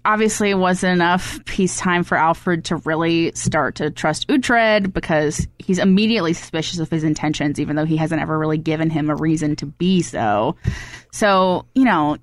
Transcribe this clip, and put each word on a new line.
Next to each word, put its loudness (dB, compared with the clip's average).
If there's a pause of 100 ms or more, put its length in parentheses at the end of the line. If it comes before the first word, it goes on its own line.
obviously 2
wasn't 2
enough 0
peacetime 0
for -2
Alfred 0
to -4
really 0
start -2
to -4
trust -4
Uhtred 2
because 0 (120)
he's -2
immediately 4
suspicious -6
of -4
his -2
intentions, -2
even -4
though 0
he 0
hasn't -2
ever -2
really 0
given -2
him 0
a -2
reason 0
to -8
be 0
so. -2 (560)
So, 2
you 4
know, 2